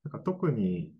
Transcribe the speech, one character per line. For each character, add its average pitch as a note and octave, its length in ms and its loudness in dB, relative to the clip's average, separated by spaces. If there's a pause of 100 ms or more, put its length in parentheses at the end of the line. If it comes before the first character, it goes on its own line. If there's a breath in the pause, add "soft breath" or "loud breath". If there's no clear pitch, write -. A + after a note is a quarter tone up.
な D3 60 -8
ん - 20 -16
か - 80 -8
特 F#3 320 0
に、 F#2 480 0